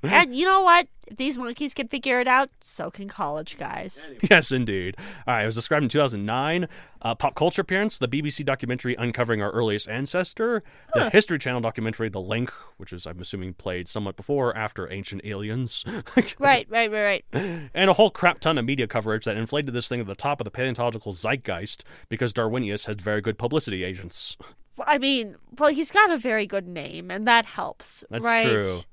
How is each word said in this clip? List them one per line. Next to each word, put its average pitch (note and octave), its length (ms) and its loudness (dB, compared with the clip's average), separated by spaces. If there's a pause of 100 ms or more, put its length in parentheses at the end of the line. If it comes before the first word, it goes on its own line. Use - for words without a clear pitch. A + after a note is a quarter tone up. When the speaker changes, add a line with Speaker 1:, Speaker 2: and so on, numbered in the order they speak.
Speaker 1:
And B3+ 320 6
you C#4+ 100 2
know F#4+ 180 6
what? F4 260 8 (180)
If G#3+ 100 -16
these C4 220 -2
monkeys B3+ 360 -6
can B3+ 140 -4
figure C4 320 0
it B3 60 2
out, C4 240 4 (100)
so - 300 -10
can G3 180 -12
college D#3+ 500 -6
guys. C3+ 540 -10 (160)
Speaker 2:
Yes, F3 220 6
indeed. G2+ 460 0 (300)
All B2 80 2
right, A2 100 2
it - 20 0
was A2 80 -2
described D3+ 300 2
in B2 40 2
two C#3+ 120 2
thousand A2+ 260 2
nine. D3+ 400 0 (360)
Uh, A2+ 120 0
pop C3+ 220 0
culture F3 260 2
appearance, G3 360 0
the B2+ 100 0
B C#3 120 0
B D3 100 -2
C D3 120 -8
documentary B2+ 540 -2
Uncovering A#2 460 0
Our G2+ 80 0
Earliest A2 380 0
Ancestor, F3+ 760 -2 (320)
the - 100 4
Speaker 1:
Huh. A3+ 60 0
Speaker 2:
History C#3+ 280 2
Channel B2 220 -2
documentary A2+ 480 -2
The F#2+ 120 -6
Link, A2 320 -2 (260)
which F2+ 140 -14
is, F2+ 140 -12
I'm F2 140 -12
assuming, F#2 340 -8
played F2+ 340 -6
somewhat G2+ 280 -6
before C3 340 0
or G#2+ 60 -4
after G2+ 360 -6
Ancient G2 320 -10
Aliens. G#2+ 640 -6
<laughs> C#4+ 60 -8 (440)
Speaker 1:
Right, C#4 300 4
right, A3+ 220 0
right, G#3 420 0
right. E3 420 -4
Speaker 2:
And F#3+ 160 4
a - 20 8
whole G#3 180 8
crap - 300 -6
ton D#3+ 180 2
of A#2 60 0
media B2+ 240 0
coverage A2 360 -2
that G#2+ 120 -2
inflated C3 380 -4
this A#2+ 140 -4
thing B2 120 -2
at G#2+ 60 -4
the G2 100 -8
top C#3+ 240 -2
of A2+ 40 -4
the G#2 60 -8
paleontological A#2+ 600 -4
zeitgeist G#2+ 720 -6 (240)
because A#2 240 -2
Darwinius A2+ 540 -2
had G#2 140 -6
very G#2+ 200 0
good G#2+ 180 -2
publicity A2+ 460 -2
agents. - 520 -10 (400)
Speaker 1:
Well, - 140 -6
I D4 80 4
mean, B3 380 0 (220)
well, D4 120 6
he's D4 220 0
got G4+ 180 6
a D#4+ 80 2
very A3 280 0
good G3 200 -2
name, E3+ 440 -10
and G#3 180 -2
that A#3 160 8
helps, - 680 -8
Speaker 2:
That's A3+ 140 -4
Speaker 1:
right? A3+ 200 4 (180)
Speaker 2:
true. F#2 180 -2 (120)